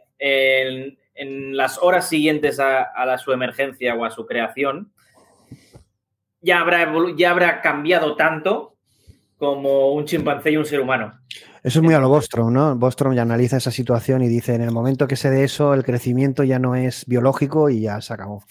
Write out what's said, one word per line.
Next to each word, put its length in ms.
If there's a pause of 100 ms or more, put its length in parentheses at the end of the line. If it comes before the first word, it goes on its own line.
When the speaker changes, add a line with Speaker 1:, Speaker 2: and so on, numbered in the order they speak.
(200)
Speaker 1:
en, 800 (160)
en 420
las 220
horas 280
siguientes 520
a, 240
a 240
la, 100
su 140
emergencia 640
o 100
a 60
su 160
creación, 680 (1500)
ya 180
habrá 240
evolu-, 340
ya 140
habrá 300
cambiado 540
tanto 600 (600)
como 560
un 120
chimpancé 460
y 60
un 80
ser 140
humano. 400 (420)
Speaker 2:
Eso 180
es 40
muy 100
a 60
lo 80
Bostrom, 460
¿no? 240
Bostrom 360
ya 100
analiza 340
esa 120
situación 520
y 80
dice, 260
en 60
el 100
momento 380
que 80
se 120
dé 140
eso, 300
el 100
crecimiento 600
ya 120
no 160
es 320
biológico 640
y 120
ya 180
se 140
acabó. 380